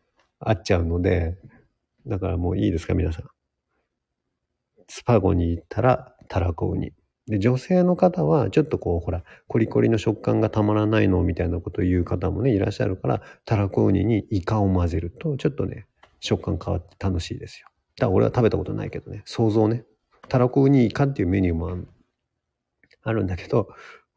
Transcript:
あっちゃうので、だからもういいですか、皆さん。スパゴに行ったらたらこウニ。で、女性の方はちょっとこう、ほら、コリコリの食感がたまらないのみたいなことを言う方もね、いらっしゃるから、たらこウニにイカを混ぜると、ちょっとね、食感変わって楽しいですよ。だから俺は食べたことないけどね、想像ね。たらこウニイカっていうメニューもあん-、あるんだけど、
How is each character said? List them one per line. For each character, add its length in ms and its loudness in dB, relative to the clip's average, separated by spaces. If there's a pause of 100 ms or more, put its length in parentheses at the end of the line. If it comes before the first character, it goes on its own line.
(400)
あ 120 0
っ 120 -4
ち 100 2
ゃ 40 4
う 60 0
の 160 0
で、 380 0 (720)
だ 100 -4
か 80 -4
ら 100 -2
も 140 -2
う 80 -2
い 80 0
い 60 2
で 60 -2
す 100 -8
か、 60 0
皆 180 0
さ 100 -10
ん。 60 -18 (1600)
ス 160 -18
パ 160 4
ゴ 120 2
に 180 2
行 100 -4
っ 80 -20
た 120 -6
ら 360 0 (120)
た 120 -2
ら 120 0
こ 180 -4
ウ 60 -2
ニ。 160 -6 (340)
で、 120 -2
女 180 2
性 260 0
の 140 2
方 280 2
は 260 2
ち 100 2
ょ 20 6
っ 40 -4
と 120 -4
こ 200 -2
う、 20 -6
ほ 100 -6
ら、 140 -6 (240)
コ 100 0
リ 80 2
コ 140 0
リ 80 4
の 100 2
食 220 -2
感 200 0
が 100 2
た 120 0
ま 120 2
ら 120 2
な 140 2
い 80 4
の 140 2
み 120 0
た 100 -2
い 40 -2
な 120 -2
こ 100 -10
と 120 -6
を 20 0
言 160 2
う 40 0
方 260 -4
も 120 -4
ね、 120 2
い 40 2
ら 100 0
っ 20 -2
し 100 -4
ゃ 60 0
る 100 -4
か 120 -6
ら、 140 -2 (240)
た 100 0
ら 120 2
こ 180 0
ウ 60 2
ニ 120 2
に 140 2 (120)
イ 140 -2
カ 160 0
を 120 2
混 160 2
ぜ 120 -2
る 100 -6
と、 280 -6
ち 80 0
ょ 20 2
っ 40 -4
と 140 -6
ね、 200 -10 (340)
食 220 -2
感 200 -2
変 120 -4
わ 60 -2
っ 60 -10
て 120 -20
楽 220 -2
し 140 -8
い 40 -10
で 80 -14
す 140 -20
よ。 80 -20 (280)
だ 100 0
か 40 2
ら 0 -
俺 160 4
は 80 -2
食 80 2
べ 80 6
た 80 0
こ 60 -4
と 100 -6
な 100 -6
い 60 -8
け 100 -10
ど 100 -16
ね、 140 -14
想 260 0
像 180 4
ね。 160 -2 (440)
た 100 2
ら 100 4
こ 160 2
ウ 40 6
ニ 180 6
イ 60 0
カ 120 0
っ 80 0
て 100 -2
い 40 0
う 20 0
メ 120 2
ニ 80 2
ュ 40 2
ー 20 0
も 160 -4
あ 40 -6
ん-、 120 -10 (1160)
あ 100 -4
る 120 0
ん 20 -2
だ 100 -4
け 120 -10
ど、 200 0 (480)